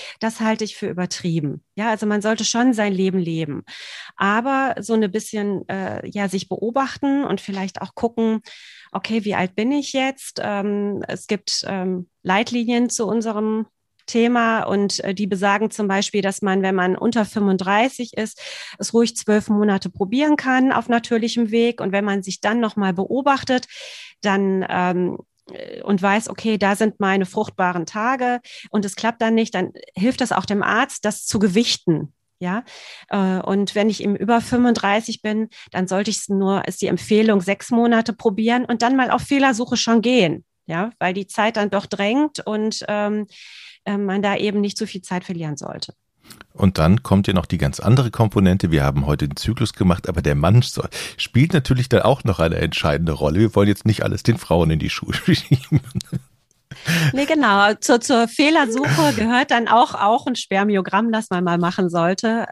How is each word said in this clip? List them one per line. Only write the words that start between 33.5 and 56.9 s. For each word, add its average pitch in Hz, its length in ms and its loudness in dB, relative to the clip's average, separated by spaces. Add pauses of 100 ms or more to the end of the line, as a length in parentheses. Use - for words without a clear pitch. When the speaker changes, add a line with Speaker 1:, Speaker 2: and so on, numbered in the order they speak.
Speaker 1:
wenn 214 140 2
ich 208 140 -2
eben 202 120 0
über 233 280 2
fünfunddreißig 226 800 0
bin, 214 260 -2 (220)
dann 185 180 -2
sollte 196 220 -2
ich's - 180 -6
nur, 196 400 0
ist - 140 -8
die 190 40 0
Empfehlung, 208 540 2
sechs 190 300 -4
Monate 233 420 2
probieren 226 540 0
und 233 160 -2
dann 247 120 2
mal 254 160 2
auf - 120 0
Fehlersuche 269 560 2
schon 233 240 2
gehen. 226 420 2 (220)
Ja, 175 320 -4
weil 185 160 -2
die 196 140 -6
Zeit 220 280 0
dann 208 140 0
doch 196 160 -2
drängt 233 540 -2
und, 214 480 -4
ähm, 208 380 -2 (600)
äh, 202 100 -2
man 202 240 -2
da 202 160 0
eben 208 240 -2
nicht 202 160 -2
zu 214 100 -4
viel 185 140 -12
Zeit 180 240 -6
verlieren 160 320 -6
sollte. - 380 -12 (580)
Speaker 2:
Und 98 240 2
dann 87 280 4
kommt 98 240 2
ja 98 40 2
noch 90 140 0
die 92 100 -2
ganz 73 240 -2
andere 123 300 4
Komponente. 95 600 4
Wir 78 120 4
haben 69 240 2
heute 73 220 0
den 69 80 -8
Zyklus - 360 -2
gemacht, 90 340 2
aber 82 140 -2
der 73 140 2
Mann 87 260 6
so-, - 220 -2 (340)
spielt - 380 2
natürlich 127 340 0
da 104 160 4
auch 127 200 2
noch 101 160 0
eine 82 160 2
entscheidende 80 560 0
Rolle. 73 260 0
Wir 110 160 4
wollen 101 140 6
jetzt - 180 0
nicht 107 160 2
alles - 220 -2
den 113 120 4
Frauen 82 340 2
in 78 100 2
die - 100 -2
Schuhe - 240 -6
<laughs> - 100 -8
schieben. - 560 2 (1300)